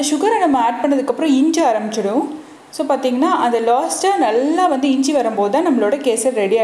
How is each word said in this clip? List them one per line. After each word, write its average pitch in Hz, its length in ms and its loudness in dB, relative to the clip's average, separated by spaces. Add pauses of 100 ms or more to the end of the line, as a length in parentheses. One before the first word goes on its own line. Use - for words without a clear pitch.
(140)
சுகரை 415 340 0
நம்ம 269 100 2 (120)
ஆட் 247 140 -4
பண்ணதுக்கப்புறம் 277 580 0
இஞ்சி 330 300 2
ஆரம்பிச்சிடும். 214 540 -2 (500)
So 320 160 -4
பார்த்தீங்கன்னா, 262 400 0 (140)
அந்த 233 140 0 (140)
லாஸ்ட்டாக 330 560 0
நல்லா 294 360 2 (100)
வந்து 269 200 0
இஞ்சி 269 260 0
வரும்போது 202 340 -2
தான் 330 140 0
நம்மளோட 226 280 0 (120)
கேசரி 226 360 0
ரெடி 214 180 2